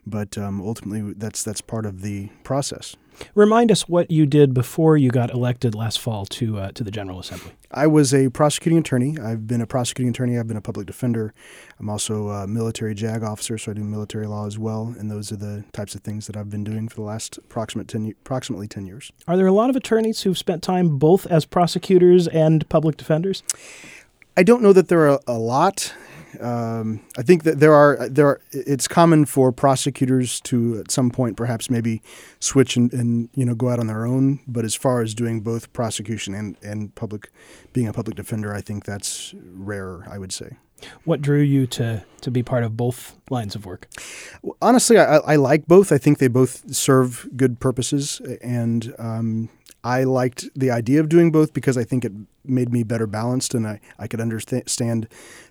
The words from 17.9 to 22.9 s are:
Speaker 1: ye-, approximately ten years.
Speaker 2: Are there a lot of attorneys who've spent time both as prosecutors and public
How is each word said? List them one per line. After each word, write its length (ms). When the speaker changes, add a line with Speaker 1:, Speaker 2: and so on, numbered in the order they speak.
Speaker 1:
ye-, 60
approximately 560
ten 180
years. 260
Speaker 2:
Are 80
there 120
a 40
lot 200
of 40
attorneys 460
who've 160
spent 240
time 380
both 260
as 180
prosecutors 840
and 420
public 280